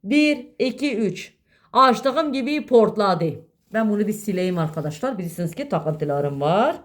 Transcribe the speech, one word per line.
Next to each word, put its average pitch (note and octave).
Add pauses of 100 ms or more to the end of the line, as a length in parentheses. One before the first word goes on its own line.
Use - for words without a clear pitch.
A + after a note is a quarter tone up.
bir, C#4+ (120)
iki, B3+
üç. - (400)
Açdığım C4
gibi C#4+
portladı. F#3+ (260)
Ben A3
bunu G#3
bir G#3
sileyim F#3
arkadaşlar. D#3+
Bilirsiniz E3+
ki, C#4+
takıntılarım D3
var. G#3+